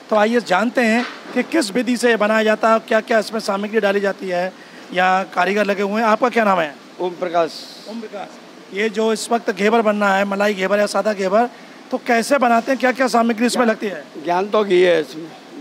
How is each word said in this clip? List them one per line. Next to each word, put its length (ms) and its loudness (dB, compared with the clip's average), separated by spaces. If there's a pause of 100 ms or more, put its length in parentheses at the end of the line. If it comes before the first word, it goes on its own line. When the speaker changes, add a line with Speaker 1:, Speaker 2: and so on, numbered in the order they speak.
Speaker 1:
तो 60 2
आइए 240 2
जानते 420 0
हैं 240 2 (280)
कि 100 0
किस 280 -2
विधि 260 -2
से 180 2
बनाया 280 2
जाता 300 2
है, 60 4
क्या 220 0
क्या 180 0
इसमें 200 -4
सामग्री 400 -4
डाली 200 2
जाती 300 -4
है। 240 -2 (400)
यहाँ 420 2
कारीगर 300 0
लगे 180 -2
हुए 180 -2
हैं। 60 0
आपका 220 2
क्या 140 0
नाम 160 2
है? 160 -4 (240)
Speaker 2:
ओम 100 -2
प्रकाश। 420 -2 (380)
Speaker 1:
ओम 100 -10
प्रकाश, 280 -12 (460)
ये 160 -2
जो 240 0
इस 180 -6
वक्त 200 -2
घेवर 300 2
बन 140 0
रहा 220 2
है, 80 0
मलाई 280 0
घेवर 260 0
या 60 2
सादा 280 -2
घेवर, 360 0 (420)
तो 60 -2
कैसे 400 0
बनाते 340 2
हैं, 80 -2
क्या 120 2
क्या 160 0
सामग्री 380 0
इसमें 200 0
Speaker 2:
ज्ञान 20 2
Speaker 1:
लगती 200 -2
है? 180 -8 (180)
Speaker 2:
ज्ञान 260 -2
तो 140 2
घी 180 4
है 200 4
इसमें, 300 -12 (300)